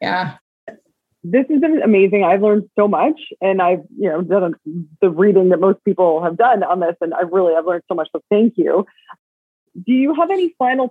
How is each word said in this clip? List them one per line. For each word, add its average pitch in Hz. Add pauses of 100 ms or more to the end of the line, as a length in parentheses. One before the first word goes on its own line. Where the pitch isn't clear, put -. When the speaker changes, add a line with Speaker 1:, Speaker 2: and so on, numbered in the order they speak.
Speaker 1:
Yeah. 180 (880)
Speaker 2:
This 226
has 294
been 311
amazing. 196
I've 190
learned 208
so 208
much, 208 (220)
and 190
I've, 180 (160)
you 196
know, 160
done 180 (460)
the 190
reading 185
that 175
most 190
people 175
have 170
done 226
on 180
this, 170
and 165
I -
really, 175
I've 165
learned 175
so 190
much. 156
So 160 (100)
thank 220
you. 165 (1000)
Do 240
you 277
have 339
any 370
final 254